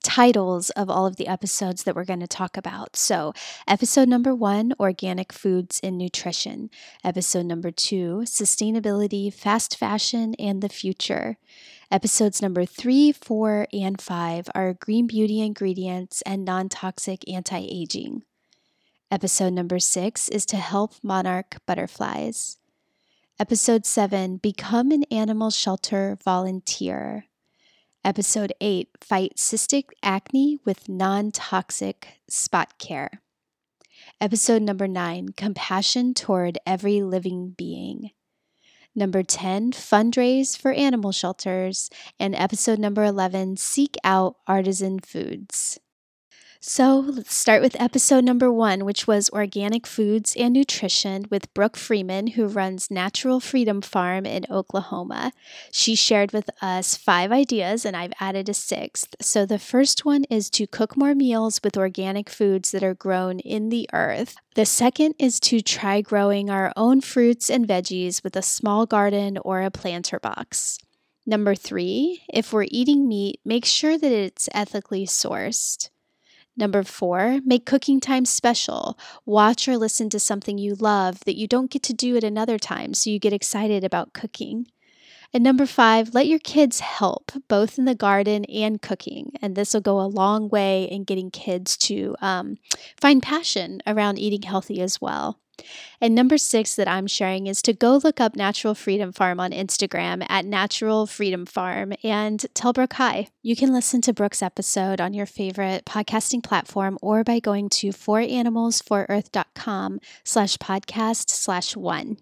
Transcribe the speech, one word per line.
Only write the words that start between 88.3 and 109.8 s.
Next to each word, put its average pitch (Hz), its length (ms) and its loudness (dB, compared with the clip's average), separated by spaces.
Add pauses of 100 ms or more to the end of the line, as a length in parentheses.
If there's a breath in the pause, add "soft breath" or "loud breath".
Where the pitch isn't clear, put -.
and 214 340 -2
cooking. - 520 -8 (100)
And 196 140 -4
this 202 180 0
will 214 80 2
go 196 180 4
a 190 60 0
long 202 420 2
way 196 360 2
in 196 220 -6
getting 185 260 -4
kids 185 460 -4
to, 196 440 -2
um, 190 360 -4 (440 loud breath)
find 277 220 8
passion 196 640 -4
around 208 320 0
eating 202 240 -2
healthy 190 360 -4
as 180 220 -2
well. 71 380 -4 (640 loud breath)
And 226 140 4
number 254 240 6
six - 360 0
that 202 120 0
I'm 190 180 0
sharing 190 400 -2
is 196 160 -4
to 233 120 2
go 247 300 6
look 311 160 2
up 220 160 2
Natural 208 380 0
Freedom 196 400 -2
Farm 180 260 0
on 180 120 -2
Instagram 180 760 -4
at 190 180 0
Natural 208 600 0
Freedom 185 400 -4
Farm 185 480 -4 (100)
and 214 400 -2 (120)
tell 247 180 0
Brooke 254 200 0
hi. 220 340 0 (160)
You 226 120 0
can 269 160 4
listen 247 300 2
to 233 120 2
Brooke's 202 280 0
episode 190 580 -2
on 185 140 -2
your 202 140 -6
favorite 190 580 -4
podcasting 220 580 -2
platform 196 600 -2
or 214 200 2
by 233 160 2
going 202 300 -2
to 196 220 -2
four 214 280 0
animals, 233 640 0
four 202 280 0
earth 202 220 -2
dot - 220 -2
com 196 460 -6 (240 loud breath)